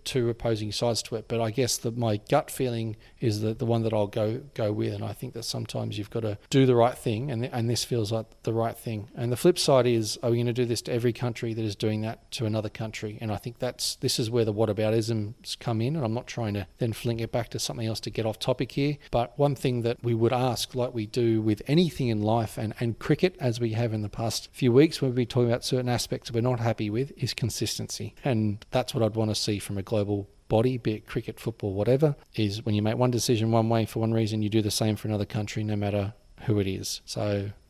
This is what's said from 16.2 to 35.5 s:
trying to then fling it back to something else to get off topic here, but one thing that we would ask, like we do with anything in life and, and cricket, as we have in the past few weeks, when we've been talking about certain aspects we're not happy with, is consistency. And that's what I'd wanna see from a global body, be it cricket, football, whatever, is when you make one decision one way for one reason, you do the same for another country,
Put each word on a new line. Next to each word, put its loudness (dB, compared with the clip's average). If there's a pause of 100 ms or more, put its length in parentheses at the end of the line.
trying -4
to -4 (140)
then 0
fling -4
it -6
back -2
to -8
something -4
else -4
to -8
get -2
off -2
topic -2
here, 0 (140)
but 0
one 4
thing 0
that -2
we 2
would 4
ask, 0
like -2
we -2
do 2
with 2
anything 2
in 2
life 2
and, -4
and -2
cricket, 0
as -2
we 0
have 0
in -2
the -4
past -6
few 2
weeks, 6
when 0
we've -6
been 0
talking 2
about 0
certain 0
aspects -4
we're 0
not 0
happy 0
with, -2
is -2
consistency. -4
And 0
that's 0
what 2
I'd 0
wanna 2
see -2
from -6
a -4
global 0 (180)
body, 4
be -2
it -8
cricket, -6
football, -4
whatever, 4 (200)
is 0
when 2
you 4
make 2
one 4
decision 2
one 4
way 2
for -4
one 2
reason, 0
you 0
do 4
the 0
same 2
for -4
another 0
country, -4